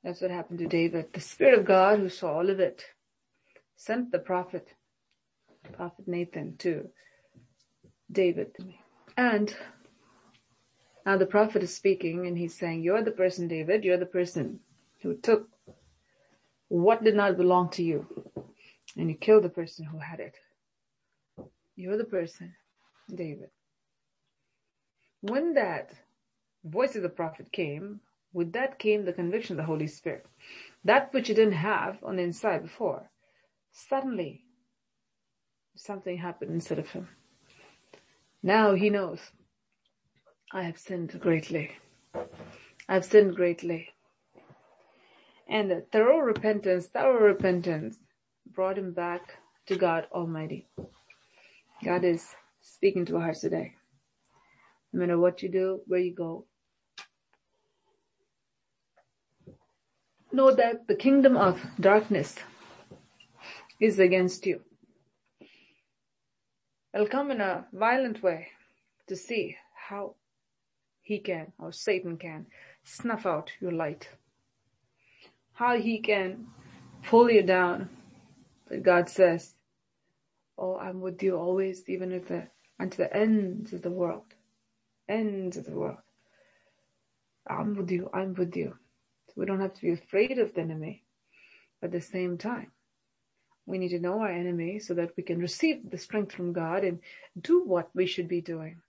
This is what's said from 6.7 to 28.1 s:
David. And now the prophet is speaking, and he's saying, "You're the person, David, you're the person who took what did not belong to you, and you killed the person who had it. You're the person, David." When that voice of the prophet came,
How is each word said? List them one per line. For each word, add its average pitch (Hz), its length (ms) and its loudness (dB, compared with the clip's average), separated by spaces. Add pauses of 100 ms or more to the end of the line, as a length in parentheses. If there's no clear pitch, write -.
David. 175 460 -2 (640)
And 214 360 2 (1500)
now 196 120 4
the 185 80 4
prophet 214 360 4
is 180 140 -6
speaking, 180 500 0
and 175 120 -4
he's 170 200 -6
saying, 165 240 -4
"You're 196 220 2
the 220 80 -2
person, 185 380 0
David, 165 340 0
you're 180 140 4
the 180 80 -2
person 175 560 -4 (400)
who 175 160 -6
took 220 320 2 (1200)
what 208 340 4
did 214 120 6
not 202 200 4
belong 180 360 4
to 175 120 -4
you, 165 240 -2 (880)
and 165 140 -2
you 156 80 -6
killed 214 260 6
the 175 60 -2
person 165 360 -10
who 156 140 -14
had 160 220 -12
it. - 180 -16 (1400)
You're 185 220 -6
the 226 80 -4
person, 175 500 -8 (580)
David." 160 380 -12 (1700)
When 285 340 -2
that 185 360 -2 (720)
voice 240 320 -2
of 208 60 -4
the 175 80 -2
prophet - 420 -8
came, 185 480 -8 (320)